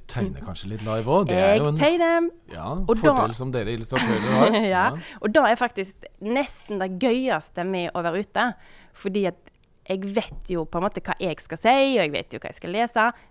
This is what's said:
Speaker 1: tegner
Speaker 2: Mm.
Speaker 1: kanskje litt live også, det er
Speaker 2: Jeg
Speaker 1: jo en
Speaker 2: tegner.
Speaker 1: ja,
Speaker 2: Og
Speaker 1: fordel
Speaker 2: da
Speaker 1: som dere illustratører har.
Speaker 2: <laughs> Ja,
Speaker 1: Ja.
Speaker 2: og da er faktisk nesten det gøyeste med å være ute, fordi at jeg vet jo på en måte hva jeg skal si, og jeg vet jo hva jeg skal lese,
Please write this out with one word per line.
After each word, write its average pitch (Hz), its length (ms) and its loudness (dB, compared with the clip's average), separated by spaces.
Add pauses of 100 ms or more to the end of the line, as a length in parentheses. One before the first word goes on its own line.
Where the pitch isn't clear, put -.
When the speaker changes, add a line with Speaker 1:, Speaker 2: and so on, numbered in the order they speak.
Speaker 1:
tegner 87 340 -6
Speaker 2:
Mm. - 60 -12
Speaker 1:
kanskje 95 240 -10
litt 107 160 -8
live 110 240 -2
også, 175 180 4
det 180 80 0
er 185 140 4
Speaker 2:
Jeg 214 100 6
Speaker 1:
jo 147 80 2
en 151 120 0
Speaker 2:
tegner. 339 480 4 (260)
Speaker 1:
ja, - 120 -10 (120)
Speaker 2:
Og - 160 0
Speaker 1:
fordel 240 380 4
Speaker 2:
da - 20 -10
Speaker 1:
som 127 180 -6
dere 117 220 -2
illustratører 113 640 0
har. - 160 6
Speaker 2:
<laughs> - 0 -
Ja, 220 160 2
Speaker 1:
Ja. 185 140 2 (360)
Speaker 2:
og 214 140 -2
da 277 160 6
er 233 80 4
faktisk 196 480 -4 (160)
nesten 226 580 -4
det 190 120 -2 (100)
gøyeste 240 640 0
med 180 280 -2
å 180 120 -2
være 170 160 0
ute, 202 220 -2 (500)
fordi 196 340 -2
at - 220 -8 (400)
jeg 190 160 -4
vet - 480 -6
jo 165 120 -2
på 165 120 -8
en 170 80 0
måte 202 160 -4
hva - 180 -6
jeg 175 220 -4
skal - 160 -10
si, 233 160 4 (240)
og 196 80 4
jeg 151 80 -2
vet - 240 -6
jo - 20 -10
hva - 140 -10
jeg - 80 -20
skal 175 160 -8
lese, 233 300 2 (240)